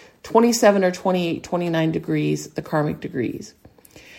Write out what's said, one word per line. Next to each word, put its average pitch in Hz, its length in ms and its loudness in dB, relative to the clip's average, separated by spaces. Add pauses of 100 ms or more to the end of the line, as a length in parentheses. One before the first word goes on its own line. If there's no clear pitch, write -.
(240)
twenty-seven 226 600 4
or 180 80 2
twenty-eight, 180 520 -2
twenty-nine 165 500 -2
degrees, 151 560 -2
the - 120 -10
karmic 156 380 -2
degrees. - 540 -6 (640)